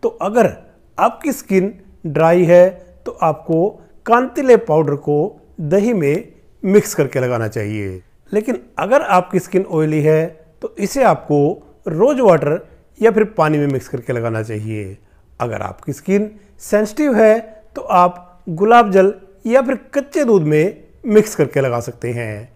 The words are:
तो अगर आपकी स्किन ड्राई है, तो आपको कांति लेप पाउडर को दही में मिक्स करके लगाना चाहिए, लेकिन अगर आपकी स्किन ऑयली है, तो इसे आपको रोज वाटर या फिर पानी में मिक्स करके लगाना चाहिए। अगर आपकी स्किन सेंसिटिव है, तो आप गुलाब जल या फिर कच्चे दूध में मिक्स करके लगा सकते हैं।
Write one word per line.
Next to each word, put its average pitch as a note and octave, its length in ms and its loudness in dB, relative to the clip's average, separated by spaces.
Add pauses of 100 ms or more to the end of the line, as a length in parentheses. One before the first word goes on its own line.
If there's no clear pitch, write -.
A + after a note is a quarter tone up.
तो A#3 60 -2
अगर A3 480 -2 (420)
आपकी A#3+ 340 -2
स्किन F#3+ 480 -2 (260)
ड्राई E3 380 2
है, F3 240 6 (380)
तो - 160 -14
आपको E3 460 -2 (380)
कांति B3+ 360 0
लेप A#3 260 4
पाउडर D3+ 260 0
को D3 460 -4 (200)
दही G3 320 0
में E3+ 400 -2 (320)
मिक्स G3+ 300 2
करके C#3 260 -2
लगाना A#2+ 280 -2
चाहिए, G#2 540 -8 (300)
लेकिन G#3+ 280 -4 (180)
अगर G#3+ 240 0
आपकी F3+ 360 0
स्किन F#3+ 260 -2
ऑयली D#3 380 -2
है, D#3 240 2 (360)
तो - 160 -12
इसे G3+ 240 -4
आपको D3+ 720 0 (160)
रोज A#3+ 320 0
वाटर E3 480 2 (340)
या A3+ 80 4
फिर G#3+ 140 0
पानी D#3 340 0
में D3 80 0
मिक्स C3 220 -4
करके C3 240 -10
लगाना A#2 300 -4
चाहिए। G#2+ 560 -10 (420)
अगर G#2+ 220 -6
आपकी G2 300 -12
स्किन G3+ 380 -2 (280)
सेंसिटिव G#3+ 580 -2
है, A3 460 2 (140)
तो F#3+ 60 -12
आप - 680 0
गुलाब G#3 420 4
जल F#3+ 240 4 (320)
या B3 160 2
फिर C4 120 -4 (200)
कच्चे C#4+ 300 -4
दूध G#3 180 2
में D3+ 420 -2 (220)
मिक्स G#3+ 280 2
करके C#3 260 -2
लगा A#2+ 200 -2
सकते A#2+ 300 -10
हैं। A2+ 460 -10